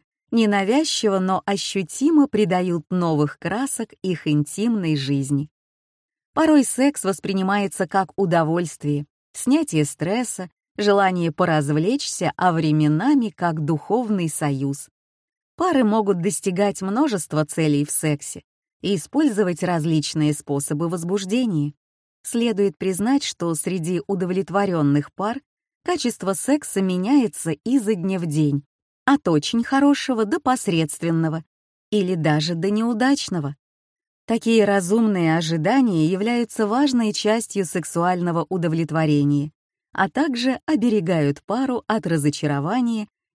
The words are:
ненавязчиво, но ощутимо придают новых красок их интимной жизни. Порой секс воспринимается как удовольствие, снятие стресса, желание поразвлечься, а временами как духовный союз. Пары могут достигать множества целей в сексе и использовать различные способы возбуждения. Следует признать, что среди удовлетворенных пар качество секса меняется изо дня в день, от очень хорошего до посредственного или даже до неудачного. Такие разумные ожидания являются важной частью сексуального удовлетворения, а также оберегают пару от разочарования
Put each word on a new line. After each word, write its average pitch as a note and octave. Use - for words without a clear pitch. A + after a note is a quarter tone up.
ненавязчиво, G#3
но F#3
ощутимо C4
придают F3+
новых D#3+
красок A3+
их F3+
интимной E3
жизни. C#3
Порой D#4
секс C#4+
воспринимается G3
как F#3+
удовольствие, D#3+
снятие C4
стресса, F#3
желание F#3+
поразвлечься, D#3+
а F3+
временами D#3+
как E3
духовный F#3+
союз. C#3
Пары D#4+
могут G3+
достигать F#3+
множества G3
целей D3
в D3
сексе -
и D4
использовать G3+
различные D#3
способы D3
возбуждения. F#3
Следует G#3+
признать, G3+
что E3+
среди E3+
удовлетворенных F3+
пар A3+
качество A#3
секса C4
меняется F#3+
изо A3+
дня F#3+
в E3+
день, D3
от C#4+
очень F3
хорошего C4+
до G#3+
посредственного E3
или F#3+
даже D#3
до E3+
неудачного. G#3+
Такие A3+
разумные G3
ожидания E3+
являются A3
важной A#3+
частью G#3
сексуального F3
удовлетворения, D#3
а F#3+
также B3+
оберегают F#3+
пару B3
от G#3+
разочарования E3